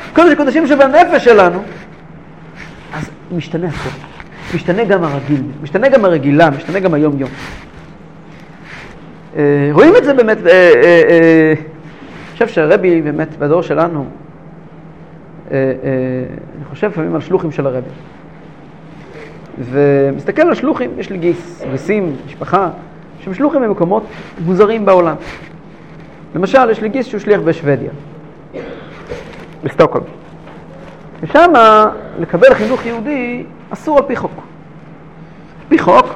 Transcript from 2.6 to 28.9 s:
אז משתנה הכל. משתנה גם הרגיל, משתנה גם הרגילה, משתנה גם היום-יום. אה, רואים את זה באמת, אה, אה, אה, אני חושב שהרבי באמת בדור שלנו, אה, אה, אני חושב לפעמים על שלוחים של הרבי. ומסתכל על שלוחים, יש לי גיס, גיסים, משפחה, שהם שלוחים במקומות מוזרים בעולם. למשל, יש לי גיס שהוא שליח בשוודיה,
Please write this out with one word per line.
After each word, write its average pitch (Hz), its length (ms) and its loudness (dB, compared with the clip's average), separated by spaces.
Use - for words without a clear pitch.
אז 156 160 -10
משתנה 175 340 -6
הכל. 139 220 -8
משתנה 180 300 -2
גם 185 200 0
הרגיל, 139 380 -4
משתנה 202 260 0
גם 254 160 2
הרגילה, 151 460 2
משתנה 160 300 -6
גם 185 140 0
היום-יום. 143 360 -2
אה, 143 360 2
רואים 294 240 4
את 494 80 4
זה 277 100 2
באמת, 214 320 0
אה, 170 60 6
אה, 170 560 6
אה, 160 480 4
אני - 760 -16
חושב 226 160 -2
שהרבי 170 540 2
באמת 151 360 -6
בדור 147 240 0
שלנו, 151 420 -2
אה, 143 60 -4
אה, 135 60 0
אני 151 140 -14
חושב 208 200 -6
לפעמים 165 240 -6
על 151 60 -4
שלוחים 175 320 -4
של 139 140 -6
הרבי. 127 240 -6
ומסתכל 139 840 0
על 330 120 2
שלוחים, 254 440 -4
יש 202 120 -10
לי 196 80 -10
גיס, - 520 -4
גיסים, 165 460 -4
משפחה, - 420 -4
שהם 190 140 -12
שלוחים 277 280 -2
במקומות 208 420 -2
מוזרים 202 400 0
בעולם. 175 320 2
למשל, 226 360 2
יש 214 100 -4
לי 214 80 -4
גיס 262 180 -4
שהוא 208 140 -10
שליח 202 200 0
בשוודיה, 147 500 -2